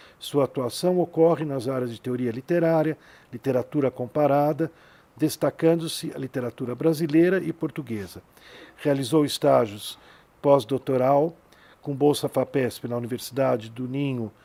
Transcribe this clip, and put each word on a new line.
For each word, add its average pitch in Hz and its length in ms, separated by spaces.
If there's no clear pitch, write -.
Sua - 240
atuação 139 560
ocorre 165 460
nas 135 240
áreas 127 220
de 113 100
teoria 123 280
literária, 160 680
literatura 127 580
comparada, 147 800
destacando-se 160 1000
a 147 60
literatura 123 560
brasileira 160 640
e 160 120
portuguesa. 117 680
Realizou 139 480
estágios 123 720
pós-doutoral 139 960
com 143 140
bolsa 143 320
fapesp 131 580
na 120 120
Universidade 120 720
do 123 180
Ninho, 131 420